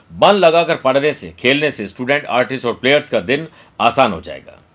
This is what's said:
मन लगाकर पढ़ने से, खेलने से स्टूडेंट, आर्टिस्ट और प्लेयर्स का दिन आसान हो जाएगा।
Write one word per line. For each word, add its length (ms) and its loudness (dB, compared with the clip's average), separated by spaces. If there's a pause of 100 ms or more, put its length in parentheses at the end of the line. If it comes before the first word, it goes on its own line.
(140)
मन 200 4
लगाकर 420 2
पढ़ने 380 0
से, 260 -14
खेलने 320 0
से 160 -8
स्टूडेंट, 380 -4
आर्टिस्ट 400 -2
और 80 -2
प्लेयर्स 360 0
का 100 0
दिन 280 -4 (320)
आसान 320 2
हो 100 -8
जाएगा। 360 -16 (180)